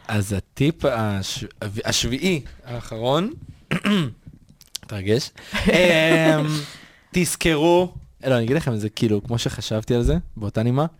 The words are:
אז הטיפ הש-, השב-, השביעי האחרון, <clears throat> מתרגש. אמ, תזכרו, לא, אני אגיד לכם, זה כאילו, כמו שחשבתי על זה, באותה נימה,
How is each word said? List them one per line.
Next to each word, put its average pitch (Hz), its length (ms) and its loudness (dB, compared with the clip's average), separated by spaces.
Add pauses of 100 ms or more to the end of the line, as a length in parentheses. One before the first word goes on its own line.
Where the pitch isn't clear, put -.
אז 104 240 -2
הטיפ 139 520 -2
הש-, 110 600 -2 (180)
השב-, 104 220 -8
השביעי 135 560 -2 (260)
האחרון, 123 640 -2 (420)
<clears throat> - 40 0 (1080)
מתרגש. 104 460 -2 (380)
אמ, 160 760 4 (680)
תזכרו, 175 840 2 (320)
לא, 131 100 4
אני 117 80 2
אגיד 127 120 2
לכם, 135 200 -2
זה 104 120 -2
כאילו, 107 340 0
כמו 117 160 -2
שחשבתי - 560 -2
על 120 80 2
זה, 143 140 2 (200)
באותה 107 260 -4
נימה, 127 240 2 (140)